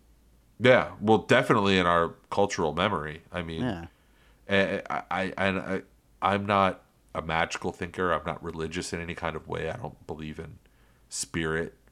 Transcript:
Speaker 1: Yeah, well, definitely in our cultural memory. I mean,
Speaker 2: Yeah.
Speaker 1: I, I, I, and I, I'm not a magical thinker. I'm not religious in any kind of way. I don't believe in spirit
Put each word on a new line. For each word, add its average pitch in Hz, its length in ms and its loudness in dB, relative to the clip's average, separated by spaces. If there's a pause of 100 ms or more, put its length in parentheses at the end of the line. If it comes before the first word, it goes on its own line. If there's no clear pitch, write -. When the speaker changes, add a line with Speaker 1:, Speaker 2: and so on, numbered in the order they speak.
(600)
Speaker 1:
Yeah, 107 400 6
well, 107 200 6
definitely 117 580 4
in 90 80 4
our 85 240 4 (200)
cultural 98 440 0
memory. 80 480 -2 (100)
I 87 120 -6
mean, 82 180 -6
Speaker 2:
Yeah. 95 240 -4 (640)
Speaker 1:
I, 98 400 0
I, - 220 -4
I, 95 260 -2
and 95 220 0
I, 95 220 -6 (400)
I'm 98 240 0
not 98 380 2 (320)
a 82 60 -4
magical 82 500 -2
thinker. 90 400 -4
I'm 78 140 -2
not 82 180 -8
religious 80 500 -6
in 87 60 -6
any 85 140 -8
kind 80 220 -6
of 78 120 -12
way. 82 220 -6
I 78 80 -8
don't - 300 -14
believe 78 320 -10
in 76 180 -14 (500)
spirit 82 680 -4 (160)